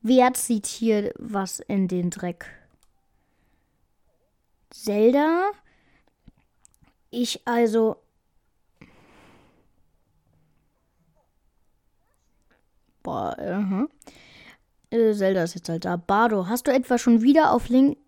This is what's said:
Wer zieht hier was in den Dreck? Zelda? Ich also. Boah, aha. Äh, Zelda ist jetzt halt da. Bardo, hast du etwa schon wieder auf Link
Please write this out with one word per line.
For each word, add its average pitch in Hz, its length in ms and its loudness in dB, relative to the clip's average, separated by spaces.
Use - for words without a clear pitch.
Wer 254 320 4
zieht 226 320 -4
hier 214 520 -2
was 196 420 -8
in 190 280 -2
den 180 220 -2
Dreck? 175 360 -10
Zelda? 285 840 2
Ich - 380 -6
also. 226 480 2
Boah, 98 360 -8
aha. 196 500 -4
Äh, 226 220 2
Zelda 190 300 0
ist 170 120 -6
jetzt - 140 -14
halt 170 160 -6
da. 180 120 -4
Bardo, 202 500 0
hast 233 200 -4
du 285 40 2
etwa 254 260 0
schon 233 240 4
wieder 285 300 6
auf - 180 -2
Link 262 280 4